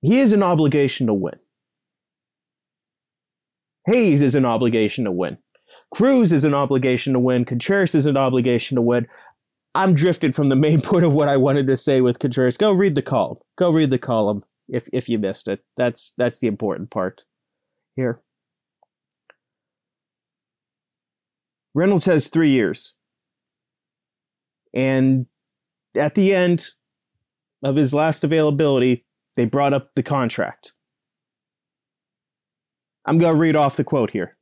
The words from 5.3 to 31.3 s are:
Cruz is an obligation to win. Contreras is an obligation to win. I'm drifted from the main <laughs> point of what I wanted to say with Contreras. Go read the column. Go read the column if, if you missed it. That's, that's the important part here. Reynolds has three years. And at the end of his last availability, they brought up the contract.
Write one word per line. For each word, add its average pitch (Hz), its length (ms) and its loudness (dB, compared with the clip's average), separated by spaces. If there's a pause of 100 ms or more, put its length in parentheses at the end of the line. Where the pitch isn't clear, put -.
Cruz 240 400 2
is 147 120 2
an 147 100 2
obligation 131 580 0
to 127 60 0
win. 123 260 0
Contreras 175 480 -2
is 147 140 2
an 143 100 0
obligation 127 600 0
to 120 60 0
win. 120 260 0 (680)
I'm 190 200 2
drifted 160 400 0
from 143 140 0
the 135 60 2
main 151 260 2
<laughs> - 20 -6
point 175 220 2
of 160 80 2
what 143 160 2
I 139 80 2
wanted 139 300 0
to 131 100 0
say 135 240 0
with 123 200 0
Contreras. 127 360 0
Go 208 160 2
read 185 220 0
the 135 80 -2
column. - 360 -4 (180)
Go 175 160 0
read 156 180 2
the 127 80 0
column 104 460 -2 (240)
if, 123 240 -8
if 127 160 -6
you 117 100 -2
missed 98 300 -6
it. 101 160 -8 (120)
That's, 123 400 -4
that's 120 220 -2
the 123 80 -4
important 104 440 -6
part 95 320 -8 (760)
here. 123 240 -6 (3500)
Reynolds 180 320 0
has 165 220 2
three 160 220 2
years. 107 440 0 (1800)
And 131 540 0 (720)
at 147 180 -2
the 196 180 2
end 180 380 0 (960)
of 139 100 -2
his 139 180 0
last 151 300 -2
availability, 143 840 0 (300)
they 123 80 0
brought 139 300 0
up - 200 -6
the 131 80 -2
contract. - 680 -6 (2250)